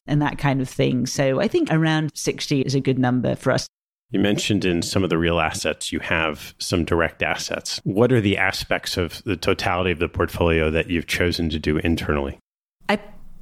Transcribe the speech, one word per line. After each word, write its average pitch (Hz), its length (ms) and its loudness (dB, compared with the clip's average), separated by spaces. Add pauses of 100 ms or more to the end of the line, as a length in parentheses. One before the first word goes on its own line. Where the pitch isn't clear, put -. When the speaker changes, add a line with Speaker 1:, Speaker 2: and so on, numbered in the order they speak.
Speaker 1:
and 147 160 2
that 131 160 -2
kind 135 220 2
of 127 80 -4
thing. 135 360 0
So 135 340 0
I 208 80 2
think 339 240 0
around 156 440 2
sixty - 460 -2
is 131 120 0
a 139 80 2
good 131 180 2
number 127 360 2
for - 160 0
us. - 160 0 (420)
Speaker 2:
You 98 120 0
mentioned 101 420 2
in 87 200 2
some 98 200 0
of 87 60 0
the 82 80 2
real 85 200 2
assets, - 540 -2
you 82 80 -2
have 80 600 -2
some 87 260 0
direct 85 360 0
assets. - 640 -4
What 117 300 4
are 117 80 6
the 98 160 2
aspects - 580 -2
of 87 300 -4
the 98 100 -2
totality 90 560 0
of 80 80 -4
the 85 80 2
portfolio 82 640 2
that 80 180 0
you've 82 180 -2
chosen 85 420 -2
to 78 100 -4
do 76 200 0
internally? 73 600 -2 (480)
Speaker 1:
I 208 120 2 (420)